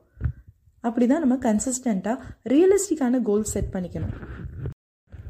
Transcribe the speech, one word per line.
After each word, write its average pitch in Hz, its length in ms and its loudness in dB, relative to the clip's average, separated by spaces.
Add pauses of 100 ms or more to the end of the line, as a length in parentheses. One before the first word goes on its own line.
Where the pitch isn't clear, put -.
(840)
அப்படிதான் 240 360 2
நம்ம 269 160 2
கன்சிஸ்டண்டா 233 840 0 (300)
ரியலிஸ்டிக்கான 302 720 4
கோல் 208 200 2
செட் 214 300 -4
பண்ணிக்கணும். 170 420 -6 (1160)